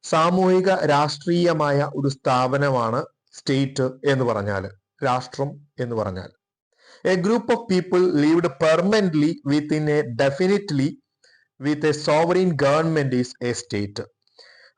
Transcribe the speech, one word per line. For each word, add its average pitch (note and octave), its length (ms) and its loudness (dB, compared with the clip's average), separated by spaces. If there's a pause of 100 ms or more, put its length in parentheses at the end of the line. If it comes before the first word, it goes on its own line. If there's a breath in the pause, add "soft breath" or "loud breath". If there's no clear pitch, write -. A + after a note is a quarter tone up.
സാമൂഹിക F#3 640 2
രാഷ്ട്രീയമായ D3+ 1300 0
ഒരു C#3 140 -2
സ്ഥാപനമാണ് C3 960 0 (280)
സ്റ്റേറ്റ് C3+ 500 -2
എന്ന് C3 420 0
പറഞ്ഞാൽ, G2+ 440 -4 (360)
രാഷ്ട്രം C3 640 -4 (120)
എന്ന് A#2+ 160 -6
പറഞ്ഞാൽ. G2 340 -6 (840 soft breath)
A - 20 2
group A3 360 0
of A3+ 240 -2
people F3+ 380 2
lived D#3+ 340 2
permanently E3 840 2 (200)
within D3+ 360 -2
a D3 120 2 (240)
definitely E3 640 0 (760 soft breath)
with D3 220 -2
a D3 100 2
sovereign E3+ 540 2
government D3 640 0
is B2 340 -4
a - 20 -2
state. G2+ 520 -6 (760 soft breath)